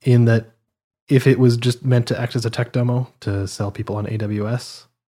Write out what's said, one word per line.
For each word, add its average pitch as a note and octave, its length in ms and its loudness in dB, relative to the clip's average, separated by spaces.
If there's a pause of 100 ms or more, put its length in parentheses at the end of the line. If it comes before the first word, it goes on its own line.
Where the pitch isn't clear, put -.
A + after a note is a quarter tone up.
in A#2+ 240 4
that, A2+ 240 2 (580)
if C3+ 180 4
it C3 120 6
was B2 180 4
just A#2+ 280 -4
meant B2 240 2
to A2 120 -4
act B2 160 -6
as A2 100 -2
a A2+ 40 -4
tech - 220 -6
demo B2 360 -2 (120)
to G2 280 -4
sell G2+ 220 -6
people G#2 260 -8
on G#2 100 -6
A A2 120 -6
W G#2 300 -4
S, - 380 -8 (220)